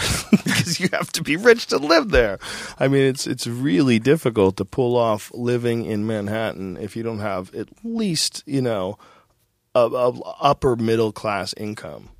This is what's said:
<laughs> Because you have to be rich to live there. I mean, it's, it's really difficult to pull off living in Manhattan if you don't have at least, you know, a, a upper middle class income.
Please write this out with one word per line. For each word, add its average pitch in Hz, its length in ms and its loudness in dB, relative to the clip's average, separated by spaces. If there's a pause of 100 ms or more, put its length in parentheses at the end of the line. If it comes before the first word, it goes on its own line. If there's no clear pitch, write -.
<laughs> - 40 -2 (520)
Because 170 220 -2
you 185 100 0
have - 220 -4
to 165 100 -6
be 147 140 0
rich 233 300 4
to 269 100 0
live 294 320 2
there. 117 280 2 (420)
I 139 100 2
mean, 139 140 4
it's, 135 220 0
it's - 220 -4
really 127 500 2
difficult 113 600 2
to 98 80 -4
pull 123 320 0
off 110 360 0
living 120 520 -2
in 104 200 -2
Manhattan 104 720 -4
if 101 200 -10
you 113 60 -6
don't 113 160 -6
have 95 360 -6
at 110 140 -8 (140)
least, 220 600 -4
you 139 160 -2
know, 104 360 -2 (920)
a, 123 240 0
a 123 80 -6 (220)
upper 139 340 2
middle 113 360 2
class 101 460 -4
income. 82 520 -12 (100)